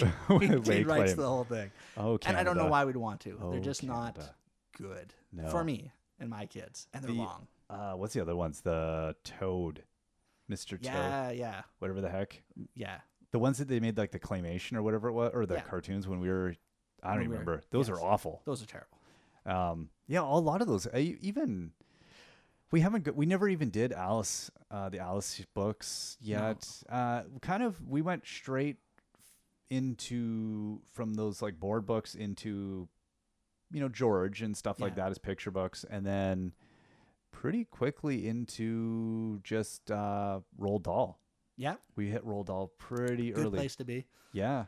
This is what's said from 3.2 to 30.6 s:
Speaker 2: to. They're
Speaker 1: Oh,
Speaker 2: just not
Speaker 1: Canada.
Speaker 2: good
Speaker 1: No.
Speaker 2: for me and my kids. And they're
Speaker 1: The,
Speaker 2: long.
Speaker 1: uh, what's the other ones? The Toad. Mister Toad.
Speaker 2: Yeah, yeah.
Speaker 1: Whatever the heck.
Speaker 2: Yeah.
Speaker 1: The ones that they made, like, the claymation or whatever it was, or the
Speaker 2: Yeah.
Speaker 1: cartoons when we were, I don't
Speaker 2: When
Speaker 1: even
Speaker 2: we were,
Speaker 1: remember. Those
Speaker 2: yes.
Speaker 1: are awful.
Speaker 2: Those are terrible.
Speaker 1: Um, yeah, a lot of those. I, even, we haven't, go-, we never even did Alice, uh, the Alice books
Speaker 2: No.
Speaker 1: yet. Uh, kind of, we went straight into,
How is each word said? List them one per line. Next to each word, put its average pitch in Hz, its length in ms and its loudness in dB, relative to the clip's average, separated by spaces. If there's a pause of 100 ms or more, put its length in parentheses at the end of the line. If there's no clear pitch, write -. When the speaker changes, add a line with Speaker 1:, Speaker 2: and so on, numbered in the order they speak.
Speaker 2:
to. 107 180 -12
They're 90 200 -2
Speaker 1:
Oh, - 20 -
Speaker 2:
just 131 220 -2
not 120 320 -4
Speaker 1:
Canada. 73 200 -12 (440)
Speaker 2:
good 92 360 -12 (180)
Speaker 1:
No. 80 160 -6
Speaker 2:
for 170 140 0
me 151 300 -4 (260)
and 117 120 -10
my 107 160 -8
kids. - 480 -14
And 127 100 -10
they're 117 80 -6
Speaker 1:
The, 117 60 -2
Speaker 2:
long. 92 280 -8 (220)
Speaker 1:
uh, 101 240 -6
what's 95 220 -4
the 117 80 0
other 85 140 0
ones? 82 260 -2
The 80 600 0
Toad. 90 600 -4 (680)
Mister 95 300 -8
Toad. 123 80 -8
Speaker 2:
Yeah, 135 460 -2
yeah. 113 300 -6 (160)
Speaker 1:
Whatever 95 220 -2
the 95 80 0
heck. 95 340 -4 (320)
Speaker 2:
Yeah. 98 240 -8 (340)
Speaker 1:
The 123 60 2
ones 127 200 4
that 143 100 -2
they 123 120 2
made, 113 160 2
like, 104 160 2
the - 80 -6
claymation 90 540 -4
or 110 80 0
whatever 110 260 2
it 117 60 0
was, 117 180 4
or 113 140 2
the 90 80 0
Speaker 2:
Yeah. 82 80 0
Speaker 1:
cartoons 95 440 -4
when 95 140 -2
we 90 80 0
were, 92 260 2 (480)
I 92 60 -6
don't 104 80 2
Speaker 2:
When 107 60 2
Speaker 1:
even 113 80 0
Speaker 2:
we 113 60 -2
were, 107 40 -4
Speaker 1:
remember. 82 300 -2
Those 120 180 4
Speaker 2:
yes. 92 100 0
Speaker 1:
are 82 60 -4
awful. 95 400 2
Speaker 2:
Those 131 180 -4
are 107 40 -14
terrible. - 320 -18 (480)
Speaker 1:
Um, 87 420 0 (180)
yeah, 170 140 2
a 160 40 2 (140)
lot 165 220 4
of 233 80 0
those. 104 240 2
I, 151 300 2
even, 156 480 -2 (1000)
we 165 100 6
haven't, 190 240 4
go-, 143 80 0
we 147 120 2
never 190 240 4
even 151 220 2
did 113 200 2
Alice, 98 600 0 (200)
uh, 98 200 -4
the 95 80 -6
Alice 92 420 -4 (140)
books - 680 -4
Speaker 2:
No. 110 80 -10
Speaker 1:
yet. 107 600 -2
Uh, 120 320 0 (180)
kind 196 220 0
of, 214 260 -2
we 143 140 2
went 175 240 -2
straight 135 500 -2 (960)
into, 113 1080 -2 (100)